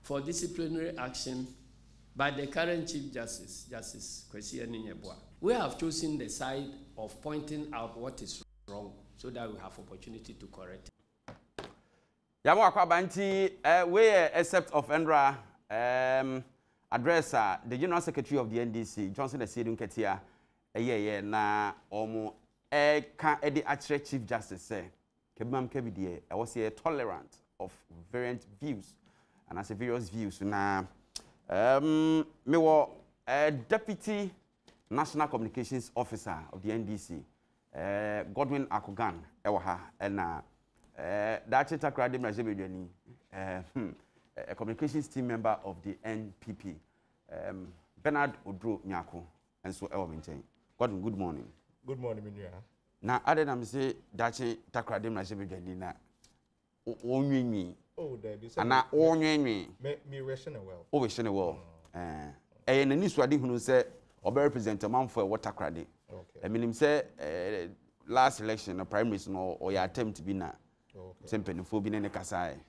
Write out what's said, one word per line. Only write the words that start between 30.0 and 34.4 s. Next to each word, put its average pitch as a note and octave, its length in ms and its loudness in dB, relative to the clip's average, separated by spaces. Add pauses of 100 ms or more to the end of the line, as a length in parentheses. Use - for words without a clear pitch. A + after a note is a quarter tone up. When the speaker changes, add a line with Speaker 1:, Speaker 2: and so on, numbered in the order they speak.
Speaker 2:
views, G#2 320 -6
na, G2 420 4 (680)
um, D3+ 760 6 (200)
me D3+ 120 4
wo, D#3 320 8 (360)
eh, D3 240 4
Deputy G3+ 840 -2 (580)